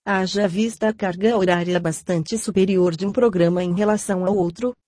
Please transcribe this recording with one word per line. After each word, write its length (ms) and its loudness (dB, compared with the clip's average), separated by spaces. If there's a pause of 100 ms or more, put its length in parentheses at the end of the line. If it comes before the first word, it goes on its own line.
haja 400 0
vista 440 -2
a 40 0
carga 440 0
horária 420 2
bastante 580 -4
superior 580 2
de 120 -4
um 60 -4
programa 500 2
em 100 -2
relação 520 0
ao 100 2
outro, 400 -2 (120)